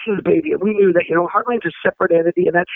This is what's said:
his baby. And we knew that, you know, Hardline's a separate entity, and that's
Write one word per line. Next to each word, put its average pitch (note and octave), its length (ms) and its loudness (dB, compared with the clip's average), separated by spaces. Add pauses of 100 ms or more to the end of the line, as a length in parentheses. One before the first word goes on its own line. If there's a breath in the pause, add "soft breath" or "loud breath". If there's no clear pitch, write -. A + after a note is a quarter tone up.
his G3 180 -4
baby. E3 300 0
And - 80 -4
we G#3 100 0
knew G3 220 4
that, E3+ 160 0
you D#3+ 60 0
know, F3 120 0
Hardline's A#3 380 -2
a E3 60 -4 (140)
separate F#3 280 0
entity, E3+ 340 2
and D#3+ 80 0
that's F3 200 0